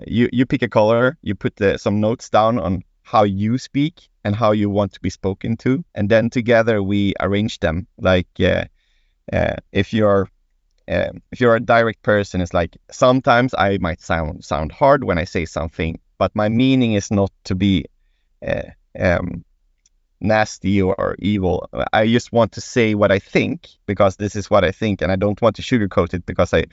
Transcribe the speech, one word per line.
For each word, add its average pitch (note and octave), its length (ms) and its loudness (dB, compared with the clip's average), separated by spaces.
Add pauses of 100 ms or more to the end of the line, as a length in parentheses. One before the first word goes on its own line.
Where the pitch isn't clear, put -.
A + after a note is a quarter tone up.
you, A2+ 260 0
you B2 140 2
pick C#3 160 -2
a A#2+ 60 0
color, A#2 520 2
you G#2 140 -6
put, - 260 -6
uh, G2 160 2
some G#2 240 -2
notes G#2+ 300 -2
down A2+ 280 2
on F2+ 240 -2 (200)
how A2+ 200 2
you G#2 360 0
speak - 500 -4 (160)
and G2+ 100 -2
how A2 180 2
you G#2 180 0
want G2+ 240 -2
to - 60 -20
be - 100 -4
spoken G#2+ 480 -6
to, C3 260 -2 (100)
and G#2 140 -2
then A2+ 220 4
together A2+ 520 2
we G2+ 380 0
arrange G2+ 380 -2
them. E2+ 280 -2 (120)
Like, F#2 300 2 (120)
uh, F2+ 240 0 (680)
uh, F2 240 -2 (160)
if G2 200 -2
you're, G2+ 360 2 (600)
um, - 420 -4
if - 100 -14
you're A#2+ 140 4
a A2+ 60 2
direct A#2 420 0
person, G2+ 380 0
it's F2 140 -4
like, F2 220 -2 (140)
sometimes B2+ 640 2
I G2 220 2
might F2 220 -4
sound, E2 440 -6
sound D#2 280 -4
hard C#3 320 2
when F#2+ 140 0
I D#2+ 60 -2
say F2+ 200 -4
something D#2+ 560 -6 (220)
but F#2 140 -2
my G#2+ 120 0
meaning B2 480 2
is - 140 -4
not G2 220 0 (100)
to - 120 -6
be, F#2+ 300 2 (640)
uh, - 240 -6 (360)
um, - 380 -2 (760)
nasty G#2 600 0
or F#2 380 -2
evil. F#2 500 -2 (240)
I A2 140 2
just A#2 260 0
want A2+ 200 2
to - 80 -16
say A2 340 0
what G2+ 160 2
I G2 80 2
think, - 500 -4 (180)
because G2 300 0
this G#2 200 -6
is G2+ 140 -8
what G2+ 140 4
I E2+ 80 0
think, G#2 300 -4
and E2+ 80 0
I F#2+ 60 0
don't G2+ 260 -2
want A2+ 140 2
to F#2 60 -10
sugarcoat G2+ 520 0
it F2 120 -8
because - 320 0
I, E2 40 2 (100)